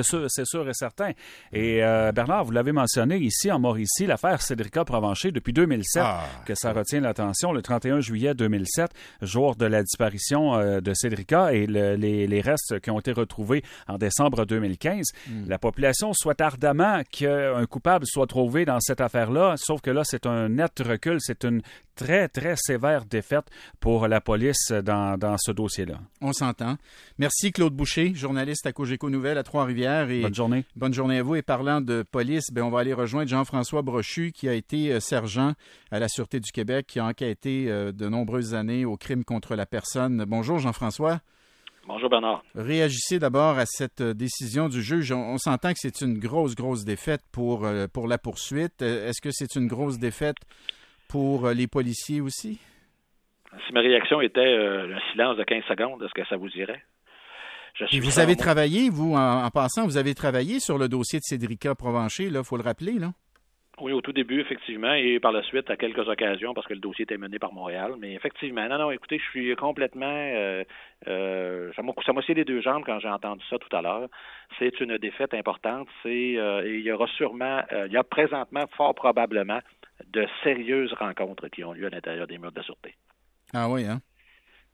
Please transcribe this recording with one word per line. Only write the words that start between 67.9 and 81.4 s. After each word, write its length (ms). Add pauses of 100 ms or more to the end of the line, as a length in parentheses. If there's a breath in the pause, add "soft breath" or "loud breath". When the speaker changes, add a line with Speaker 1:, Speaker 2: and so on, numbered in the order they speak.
Speaker 3:
Mais 160
effectivement, 540
non, 100
non, 140
écoutez, 260
je 120
suis 260
complètement, 500
euh, 560 (460 loud breath)
euh, 640
ça 80
m'a, 100 (140)
ça 60
m'a 100
scié 120
les 100
deux 180
jambes 240
quand 140
j'ai 80
entendu 420
ça 80
tout 180
à 60
l'heure. 260 (520 loud breath)
C'est 200
une 180
défaite 360
importante. 540 (160)
C'est, 340
euh, 260
et 140
il 60
y 80
aura 240
sûrement, 440 (120)
euh, 160
il 40
y 40
a 80
présentement, 600 (120)
fort 180
probablement, 640 (560 soft breath)
de 120 (160)
sérieuses 520
rencontres 540